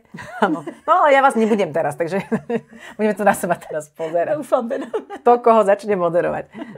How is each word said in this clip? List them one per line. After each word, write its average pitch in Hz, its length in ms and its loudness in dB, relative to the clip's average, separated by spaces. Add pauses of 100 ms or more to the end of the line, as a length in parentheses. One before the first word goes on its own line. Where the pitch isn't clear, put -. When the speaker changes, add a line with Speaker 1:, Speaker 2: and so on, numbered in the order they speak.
(440)
Speaker 1:
Áno. 208 200 0 (240)
No, 311 60 4
ale 330 220 4
ja 269 80 6
vás 262 120 2
nebudem 208 380 0
teraz, 147 220 -2
takže 175 240 -4 (400)
<laughs> - 400 -18
budeme 214 160 2
to 208 80 -6
na 196 100 4
seba 175 220 -2
teraz 151 400 -8
pozerať. 160 480 -2
Speaker 2:
Doufám - 260 0
teda. 262 160 -6 (380)
Speaker 1:
Kto 240 160 4
koho 226 240 4
začne 208 320 0
moderovať. 165 500 0 (320)